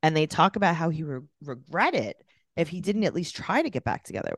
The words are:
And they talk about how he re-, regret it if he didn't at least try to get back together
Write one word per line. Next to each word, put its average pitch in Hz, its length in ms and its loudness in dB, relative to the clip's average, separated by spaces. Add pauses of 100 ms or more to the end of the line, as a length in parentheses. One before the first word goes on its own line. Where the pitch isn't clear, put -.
And 160 140 4
they 156 100 4
talk 180 300 4
about 196 200 4
how 165 140 0
he 156 120 -4
re-, 139 180 -6 (220)
regret 151 520 -2
it 110 220 -2 (400)
if 165 120 0
he 175 120 -8
didn't 202 240 0
at 160 100 0
least 170 220 -4
try 247 260 0
to 311 80 -4
get 131 140 -4
back - 200 -2
together 85 340 -6